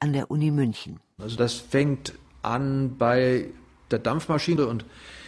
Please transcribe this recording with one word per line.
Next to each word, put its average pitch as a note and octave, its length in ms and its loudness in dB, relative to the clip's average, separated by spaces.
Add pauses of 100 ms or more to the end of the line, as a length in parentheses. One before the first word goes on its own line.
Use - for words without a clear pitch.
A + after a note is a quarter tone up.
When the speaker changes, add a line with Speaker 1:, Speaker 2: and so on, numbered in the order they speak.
Speaker 1:
an D3 120 0
der C#3 180 -2
Uni D3+ 200 2
München. C3 480 -2 (200)
Speaker 2:
Also A2+ 180 -8
das A#2 180 2
fängt - 600 0 (280)
an C3+ 560 -2
bei B2 480 4 (460)
der A2+ 80 2
Dampfmaschine D3+ 680 0
und A2+ 180 -2 (440)